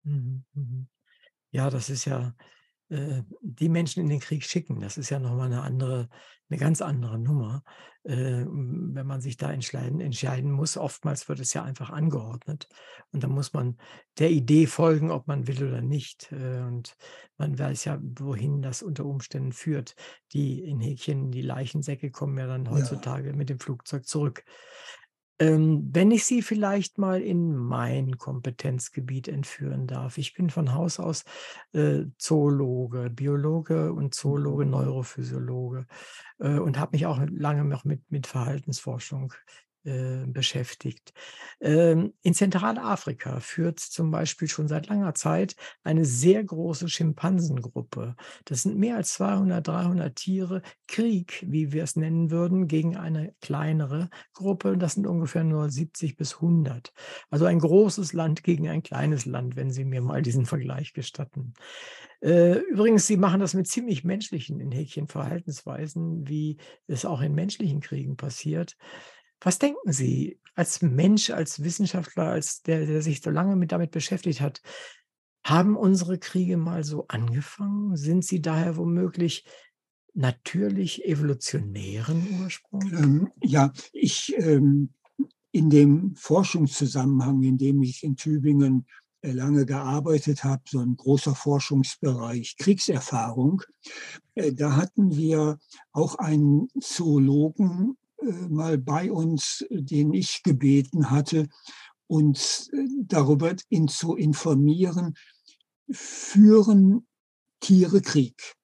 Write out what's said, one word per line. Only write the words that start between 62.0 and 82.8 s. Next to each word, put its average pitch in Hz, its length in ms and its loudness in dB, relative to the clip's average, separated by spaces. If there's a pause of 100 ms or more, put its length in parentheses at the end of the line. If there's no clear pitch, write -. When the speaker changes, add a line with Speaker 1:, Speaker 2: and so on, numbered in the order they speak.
Speaker 1:
Äh, 175 380 6 (100)
übrigens, 220 380 6
sie 214 100 4
machen 185 220 4
das 196 140 0
mit 185 140 0
ziemlich 214 360 -4
menschlichen, 180 560 -4
in 131 120 -6
Häkchen, 147 360 -6
Verhaltensweisen, 156 1200 -8
wie 151 300 -4 (300)
es 139 180 -6
auch 139 160 -2
in 147 120 0
menschlichen 160 460 -2
Kriegen 139 380 -8
passiert. 156 580 -6 (640)
Was - 160 2
denken 285 360 0
Sie 135 460 -2 (160)
als - 260 -2
Mensch, 175 480 4
als 156 340 -4
Wissenschaftler, 175 640 -2
als 165 360 -4
der, 160 240 0
der 156 160 0
sich 151 200 -2
so - 80 -4
lange 175 260 2
mit, 180 160 2
damit 170 200 -2
beschäftigt 160 500 -4
hat, 139 200 -4 (840)
haben 185 320 6
unsere 185 420 2
Kriege 180 380 -2
mal 165 260 -2
so 147 240 -6
angefangen? 190 880 -2
Sind 160 300 2
sie 180 160 -2
daher 160 340 0
womöglich 170 720 0 (680)
natürlich 185 920 -2
evolutionären 127 1200 -2
Ursprungs? 190 640 -4